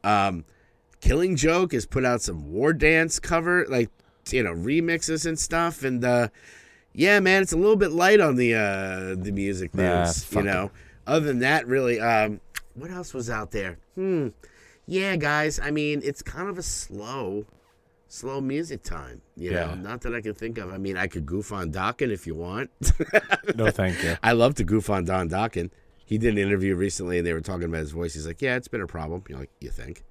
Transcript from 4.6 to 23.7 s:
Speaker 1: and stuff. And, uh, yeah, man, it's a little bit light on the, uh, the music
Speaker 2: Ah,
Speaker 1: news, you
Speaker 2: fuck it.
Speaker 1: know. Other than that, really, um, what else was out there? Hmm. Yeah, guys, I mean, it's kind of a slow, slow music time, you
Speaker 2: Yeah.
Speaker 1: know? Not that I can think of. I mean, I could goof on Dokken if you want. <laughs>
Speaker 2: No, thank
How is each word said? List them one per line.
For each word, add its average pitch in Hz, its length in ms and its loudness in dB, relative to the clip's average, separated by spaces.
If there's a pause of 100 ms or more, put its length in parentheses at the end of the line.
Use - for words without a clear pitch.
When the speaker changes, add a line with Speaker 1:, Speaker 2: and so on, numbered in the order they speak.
Speaker 1:
and 160 100 -2
stuff. 165 460 -2
And, 127 200 0
uh, 123 260 4 (640)
yeah, 202 260 6
man, 190 240 6
it's 165 100 -2
a 160 40 0
little 208 180 6
bit 190 160 4
light 185 280 6
on 151 180 6
the, 117 180 4
uh, 95 680 0
the 101 100 -4
music 98 440 -2
Speaker 2:
Ah, - 20 -2 (280)
Speaker 1:
news, 82 180 0
you - 120 -10
Speaker 2:
fuck - 80 2
it. - 40 0
Speaker 1:
know. 95 240 0 (340)
Other 151 220 2
than 127 120 0
that, 131 280 2
really, 123 320 2
um, 107 400 2 (340)
what 147 160 -14
else 180 240 -10
was 120 160 -6
out 107 220 -6
there? 92 260 -6 (180)
Hmm. 180 340 0 (580)
Yeah, 190 280 -2
guys, 151 440 0
I 143 120 -4
mean, 147 320 -2
it's 143 200 -6
kind 185 260 -8
of 185 80 -8
a 254 60 -10
slow, 104 840 -8 (600)
slow 135 340 -8
music 139 400 -6
time, 69 400 -10 (140)
you 87 160 -6
Speaker 2:
Yeah. 87 160 -2
Speaker 1:
know? 80 80 -6
Not 104 260 -10
that 120 140 -6
I 117 60 -6
can 104 120 -6
think 113 240 -8
of. 95 160 -10
I 95 60 -8
mean, 95 180 -4
I 95 80 0
could 82 220 -6
goof 98 240 -6
on 90 200 -4
Dokken 113 400 -2
if 92 140 -6
you 82 100 -8
want. 92 400 -8
<laughs> - 800 2
Speaker 2:
No, 110 140 2
thank 92 340 0